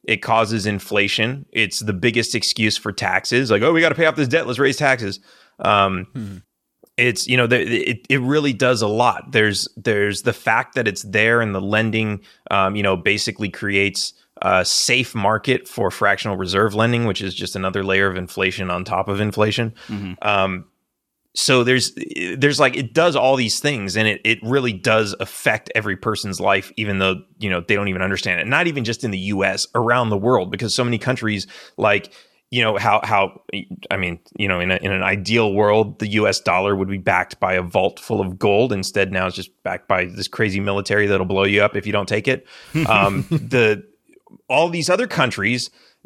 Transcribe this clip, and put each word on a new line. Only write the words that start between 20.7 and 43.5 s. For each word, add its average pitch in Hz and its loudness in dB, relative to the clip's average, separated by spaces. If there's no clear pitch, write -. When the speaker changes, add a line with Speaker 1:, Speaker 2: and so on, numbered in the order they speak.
Speaker 1:
so 123 4
there's, 127 2
there's, 139 2
like, 131 2
it 131 -6
does 160 4
all 131 4
these 120 -2
things, 104 -2
and 110 2
it, 104 0
it 110 2
really 123 0
does 107 2
affect - -4
every 113 -2
person's 101 -6
life, 98 0
even 101 -2
though, 95 2
you 104 -4
know, 90 0
they 92 0
don't 101 -2
even 92 -4
understand 92 -2
it. 90 -4
Not 160 0
even 139 -4
just 113 -6
in 113 -2
the 95 -4
U 98 -2
S, 95 -2
around 117 2
the 104 0
world, 101 2
because 101 -4
so 127 0
many 120 -2
countries, 110 -2
like, 104 2
you 120 2
know, 107 2
how, 104 2
how, 98 0
I 95 0
mean, 87 -4
you 101 -2
know, 90 0
in 92 0
a, 92 2
in 95 -2
an 92 -2
ideal 101 2
world, 104 4
the 113 -2
U 104 2
S 98 0
dollar 98 2
would 95 -2
be 98 -6
backed 92 0
by 92 0
a 92 0
vault 92 -2
full 107 -2
of 92 -4
gold. 110 2
Instead, 98 -2
now 92 -2
it's 90 -6
just 92 -10
backed 92 -8
by 92 2
this 92 -10
crazy 98 -2
military 101 0
that'll 95 2
blow 98 0
you 101 4
up 104 2
if 101 -4
you 104 -6
don't 101 -2
take 107 -2
it. 131 -2
Um, 98 2
Speaker 3:
<laughs> - -4
Speaker 1:
the, 117 2